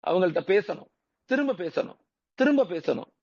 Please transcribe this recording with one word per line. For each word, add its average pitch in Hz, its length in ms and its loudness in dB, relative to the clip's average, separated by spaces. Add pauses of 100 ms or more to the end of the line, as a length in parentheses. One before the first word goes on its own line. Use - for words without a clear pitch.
அவங்கள்ட்ட 170 380 2
பேசணும், 202 460 -2 (340)
திரும்ப 269 280 0
பேசணும், - 460 -6 (360)
திரும்ப 269 300 4
பேசணும். 156 460 -4 (120)